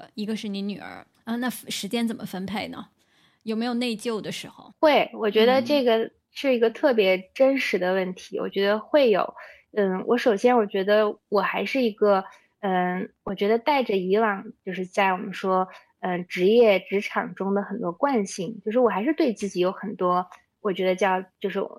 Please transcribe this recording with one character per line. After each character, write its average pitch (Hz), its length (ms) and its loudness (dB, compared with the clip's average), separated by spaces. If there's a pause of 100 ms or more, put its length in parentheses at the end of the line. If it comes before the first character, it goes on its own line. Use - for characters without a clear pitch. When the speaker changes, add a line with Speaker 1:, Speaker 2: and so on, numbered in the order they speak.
(140)
Speaker 1:
一 214 100 -6
个 220 100 -4
是 220 120 -8
你 196 140 -6
女 196 180 -8
儿。 92 260 -16 (200)
啊， 226 100 -6
那 240 140 -4
分， - 200 -10
时 214 180 -8
间 233 200 -2
怎 220 80 -4
么 - 100 -12
分 190 200 -10
配 190 240 -6
呢？ - 180 -14 (560)
有 220 120 -6
没 226 100 -2
有 247 100 -4
内 240 200 -4
疚 220 260 -6
的 - 100 -10
时 - 160 -10
候？ - 320 -20
Speaker 2:
会， 277 340 4
我 214 160 -2
觉 220 160 4
得 262 160 4
这 269 220 2
个 226 160 4
Speaker 1:
嗯。 226 120 -4 (200)
Speaker 2:
是 277 220 0
一 240 60 2
个 233 100 4
特 262 240 2
别 190 400 2
真 269 240 4
实 220 220 -2
的 180 160 0
问 185 180 -2
题， - 260 -10
我 - 80 -4
觉 196 180 -2
得 208 140 2
会 269 300 4
有。 185 240 2 (380)
嗯， 190 340 -2
我 233 100 2
首 240 200 2
先 247 200 4
我 226 80 4
觉 196 200 -2
得 208 340 2 (100)
我 202 140 2
还 190 240 -2
是 262 160 -2
一 233 100 0
个， 202 320 2 (360)
嗯， 180 520 -2 (120)
我 202 100 -6
觉 202 140 -2
得 220 100 4
带 277 260 2
着 214 140 -2
以 185 180 0
往 208 300 0 (180)
就 190 80 -8
是 185 140 -6
在 190 260 0
我 185 60 0
们 185 160 -8
说， 185 340 0 (340)
嗯， 180 260 -4
职 180 180 -2
业 214 340 6
职 196 220 -4
场 175 320 -6
中 196 220 -4
的 202 80 -2
很 202 180 -10
多 175 100 -4
惯 233 360 0
性， - 360 -10
就 220 80 -6
是 220 60 0
我 247 120 4
还 190 140 -2
是 285 120 0
对 285 180 0
自 202 160 -8
己 180 100 -6
有 180 120 2
很 196 240 -10
多 180 320 0 (340)
我 202 120 -2
觉 185 120 -4
得 185 100 2
叫， 190 280 0 (160)
就 196 100 -6
是 190 100 -6 (200)